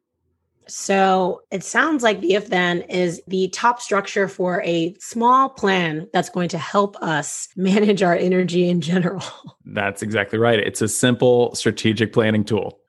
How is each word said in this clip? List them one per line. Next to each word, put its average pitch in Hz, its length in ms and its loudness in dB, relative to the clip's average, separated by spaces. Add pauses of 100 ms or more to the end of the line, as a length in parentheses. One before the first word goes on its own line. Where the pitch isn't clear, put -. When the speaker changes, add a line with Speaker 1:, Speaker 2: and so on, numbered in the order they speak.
(720)
Speaker 1:
So 190 680 0 (100)
it 190 140 -8
sounds 277 380 0
like 214 180 2
the 330 140 0
if 208 160 -2
then 175 320 0
is 180 440 -2
the 185 220 -2
top 240 320 0
structure 202 480 -2
for 180 380 -2
a 170 340 -2
small 254 480 2
plan 180 640 -2
that's 180 160 0
going 175 220 -2
to 175 80 -6
help 202 440 0
us - 500 -4
<laughs> - 40 -18
manage 196 460 2
our 175 120 4
energy 180 540 2
in 175 140 0
general. 175 400 -2 (420)
Speaker 2:
That's 101 380 -6
exactly 107 360 -2
right. 117 200 4
It's - 240 -2
a 110 60 2
simple 123 640 2
strategic 110 580 0
planning 110 320 2
tool. 98 440 -4